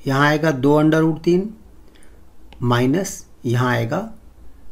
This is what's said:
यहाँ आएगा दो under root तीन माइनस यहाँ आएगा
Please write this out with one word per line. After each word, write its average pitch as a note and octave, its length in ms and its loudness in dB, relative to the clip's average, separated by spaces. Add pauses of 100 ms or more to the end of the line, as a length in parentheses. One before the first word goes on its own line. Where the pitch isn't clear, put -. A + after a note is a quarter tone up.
यहाँ C#3 200 2
आएगा D3+ 240 2
दो C#3+ 320 2
under D#3 200 4
root D#3+ 220 -2
तीन F#3 260 0 (1120)
माइनस B2+ 600 -2 (220)
यहाँ A#2+ 240 0
आएगा B2+ 400 -4 (600)